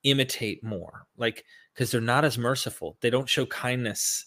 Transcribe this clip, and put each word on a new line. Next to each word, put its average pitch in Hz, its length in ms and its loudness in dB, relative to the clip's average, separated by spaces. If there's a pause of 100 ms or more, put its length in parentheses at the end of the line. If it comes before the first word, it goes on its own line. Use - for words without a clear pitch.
imitate 131 640 2
more? 92 500 -8
Like, 113 300 -4 (320)
'cause 120 140 0
they're 117 100 2
not 123 240 4
as 120 120 2
merciful. 120 600 -2
They 120 100 2
don't 127 200 0
show 135 160 2
kindness 123 800 -2